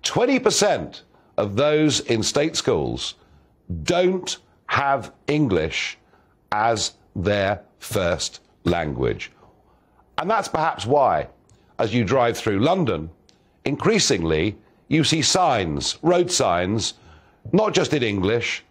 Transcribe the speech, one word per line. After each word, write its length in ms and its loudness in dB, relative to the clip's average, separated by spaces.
Twenty 360 2
percent 640 0
of 200 -2
those 440 2
in 220 0
state 340 0
schools 580 -2
don't 540 0
have 460 0
English 680 0
as 420 0
their 480 0
first 640 -4
language. 680 -2
And 120 -4
that's 180 0
perhaps 380 -2
why, 420 2
as 160 -2
you 100 2
drive 320 2
through 240 -2
London, 500 0
increasingly 920 0
you 160 2
see 180 0
signs, 800 0
road 280 2
signs, 640 0
not 200 2
just 220 0
in 80 0
English 680 -2